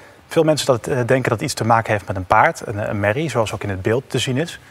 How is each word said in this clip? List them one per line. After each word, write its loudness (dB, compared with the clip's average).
Veel 4
mensen 2
dat, 2
eh, -2
denken 2
dat 0
het -2
iets -4
te -4
maken 2
heeft -2
met -6
een -6
paard, 2
een, -4
een -4
merrie, 0
zoals -2
ook -8
in -4
het -6
beeld 0
te -2
zien -2
is. -6